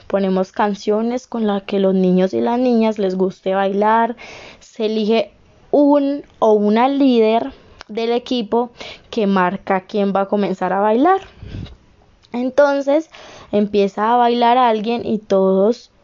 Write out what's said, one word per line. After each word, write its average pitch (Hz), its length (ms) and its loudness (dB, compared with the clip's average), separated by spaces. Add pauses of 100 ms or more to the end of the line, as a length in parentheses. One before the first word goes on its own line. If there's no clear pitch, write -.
ponemos 190 460 -2
canciones 214 720 -2
con 226 200 -4
las 202 180 -2
que 202 160 -4
los 190 140 2
niños 185 400 2
y 226 60 -2
las 240 180 0
niñas 226 400 2
les 190 180 -2
guste 190 380 -2
bailar, 208 640 0 (440)
se - 260 -8
elige 220 460 0 (400)
un 285 500 2 (160)
o 220 140 4
una 214 360 2
líder 254 640 2 (360)
del 226 240 -4
equipo 240 580 -2 (400)
que 214 160 -2
marca 190 560 0
quién 196 320 -2
va 196 80 0
a 196 60 -6
comenzar 190 440 -2
a 196 80 -2
bailar. 269 400 2 (1120)
Entonces 277 800 -2 (400)
empieza 208 600 -2
a 247 40 2
bailar 240 420 2
alguien 226 460 0
y 220 140 -4
todos 190 720 0 (140)